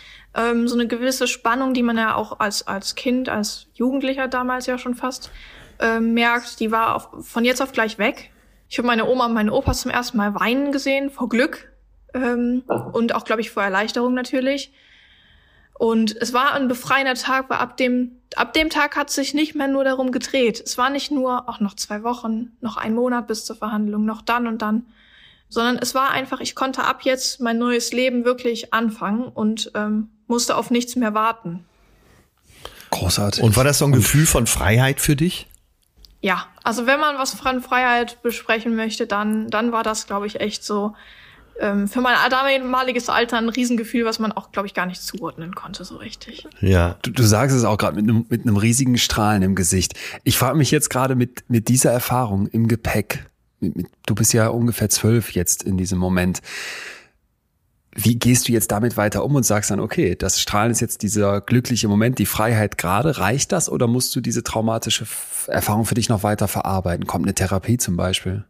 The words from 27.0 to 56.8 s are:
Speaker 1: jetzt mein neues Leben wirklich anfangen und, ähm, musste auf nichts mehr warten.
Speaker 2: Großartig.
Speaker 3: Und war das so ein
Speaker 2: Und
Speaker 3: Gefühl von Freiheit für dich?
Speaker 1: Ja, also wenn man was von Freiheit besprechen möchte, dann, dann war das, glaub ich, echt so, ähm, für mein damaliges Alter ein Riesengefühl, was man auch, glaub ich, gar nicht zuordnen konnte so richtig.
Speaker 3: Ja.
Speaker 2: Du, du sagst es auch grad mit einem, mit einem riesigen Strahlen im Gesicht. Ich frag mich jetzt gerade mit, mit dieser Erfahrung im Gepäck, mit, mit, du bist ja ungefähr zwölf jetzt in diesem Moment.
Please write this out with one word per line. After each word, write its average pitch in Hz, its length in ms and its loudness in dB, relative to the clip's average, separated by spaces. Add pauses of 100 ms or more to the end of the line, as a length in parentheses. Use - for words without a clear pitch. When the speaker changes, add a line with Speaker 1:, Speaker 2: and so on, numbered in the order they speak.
Speaker 1:
jetzt - 380 -2
mein 233 180 -2
neues 240 340 0
Leben 247 320 0
wirklich 240 480 -2
anfangen 220 520 0
und, 220 500 -2
ähm, 214 360 -2 (180)
musste 240 280 0
auf - 140 -2
nichts 240 240 0
mehr 226 200 0
warten. 214 500 -2 (1300)
Speaker 2:
Großartig. 101 520 0
Speaker 3:
Und 107 140 6
war 131 80 4
das 139 140 4
so 151 60 2
ein 143 80 4
Speaker 2:
Und 120 60 6
Speaker 3:
Gefühl 139 280 4
von 127 200 2
Freiheit 123 540 2
für 151 160 2
dich? 165 320 -2 (720)
Speaker 1:
Ja, 185 260 -2 (160)
also 226 240 -2
wenn 277 140 4
man 294 180 2
was 269 160 -2
von 262 260 -2
Freiheit 247 640 0
besprechen 226 540 -2
möchte, 220 300 -2
dann, 214 440 -2
dann 233 220 0
war 226 100 0
das, 220 240 -4
glaub 202 180 -4
ich, 208 160 -6
echt 214 240 -4
so, 208 300 -2 (640)
ähm, 202 260 0
für 247 140 -4
mein 247 140 2 (160)
damaliges 254 800 0
Alter 240 260 0
ein 226 140 0
Riesengefühl, 233 560 0
was 220 120 -4
man 220 140 -2
auch, - 180 -8
glaub 202 140 -2
ich, 196 100 -10
gar 180 120 -2
nicht 180 160 -8
zuordnen 170 520 -10
konnte - 300 -14
so - 140 -16
richtig. - 500 -16 (120)
Speaker 3:
Ja. 90 420 4
Speaker 2:
Du, - 80 -4
du - 120 2
sagst 113 320 4
es 123 100 4
auch 104 120 2
grad 95 180 0
mit 104 100 0
einem, 113 240 4
mit 117 140 -2
einem 110 140 2
riesigen 117 400 2
Strahlen 107 460 2
im 95 120 4
Gesicht. 95 380 0 (320)
Ich - 140 2
frag 131 180 2
mich 147 140 4
jetzt 151 180 2
gerade 131 260 2
mit, 123 340 0
mit 117 200 2
dieser 123 240 4
Erfahrung 120 560 0
im 113 200 2
Gepäck, - 580 -2 (340)
mit, 95 160 -2
mit, 90 100 -4 (200)
du 110 80 0
bist 110 180 2
ja 113 160 6
ungefähr 117 400 0
zwölf 110 440 2
jetzt - 300 0
in 95 140 -2
diesem 92 220 0
Moment. 90 420 2 (1600)